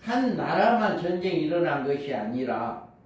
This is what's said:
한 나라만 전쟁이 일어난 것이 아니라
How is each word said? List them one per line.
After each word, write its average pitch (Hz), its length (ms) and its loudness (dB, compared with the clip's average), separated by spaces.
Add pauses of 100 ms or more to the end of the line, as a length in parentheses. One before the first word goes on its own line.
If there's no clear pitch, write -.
한 240 340 0
나라만 196 680 2
전쟁이 180 420 0
일어난 151 420 0
것이 143 280 -2
아니라 117 720 -4 (180)